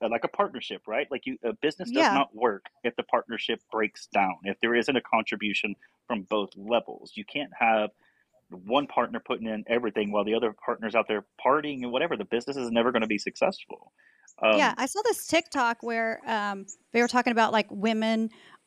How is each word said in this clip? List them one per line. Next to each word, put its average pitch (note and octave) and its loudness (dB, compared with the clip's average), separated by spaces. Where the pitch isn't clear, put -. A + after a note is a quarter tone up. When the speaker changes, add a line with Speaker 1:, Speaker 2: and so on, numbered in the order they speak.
Speaker 1:
they, A2+ -2
like A2+ -2
a - -2
partnership, A#2 -4
right? B2+ -2
Like, C3 -6
you, C3 -6
a A2 -2
business E3+ -4
does C#4+ 4
Speaker 2:
Yeah. - 2
Speaker 1:
not - 2
work G#2+ 0
if A#2 -2
the A#2+ -4
partnership A2+ -2
breaks A2 -2
down, F#2+ 2
if G2 -4
there A#2 2
isn't B2 2
a A#2 2
contribution G#2+ -2
from G#2+ -2
both G2+ 0
levels. A2 -8
You G#2+ -12
can't - -8
have A2 2
one G#2+ -2
partner A2+ -2
putting A2+ -4
in G#2+ -6
everything A2+ 0
while G#2 2
the G#2+ 0
other A2+ 0
partner's A2 -4
out A2 2
there G#2+ -2
partying C#3+ 2
and A#2+ -4
whatever. D3 0
The G#2 -6
business A#2+ -2
is A#2+ -2
never A#2 4
gonna A2+ 2
be G#2 0
successful. - -4
Speaker 2:
Yeah, G#3 4
Speaker 1:
Um, - -6
Speaker 2:
I B3+ -2
saw G4 -4
this - 0
TikTok C4+ 0
where, A3+ -2
um, G3+ -2
they A#3 4
were A#3+ 4
talking B3 2
about, A3+ 4
like, G#3 2
women A3 0